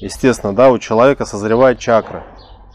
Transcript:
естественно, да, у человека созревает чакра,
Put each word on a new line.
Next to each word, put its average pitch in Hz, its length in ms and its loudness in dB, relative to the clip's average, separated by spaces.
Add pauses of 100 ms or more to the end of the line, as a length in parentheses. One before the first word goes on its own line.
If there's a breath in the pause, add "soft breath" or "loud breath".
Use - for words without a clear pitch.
естественно, 104 540 -2
да, 127 160 6
у 120 80 2
человека 120 460 0
созревает 110 560 0
чакра, 107 420 -2 (520)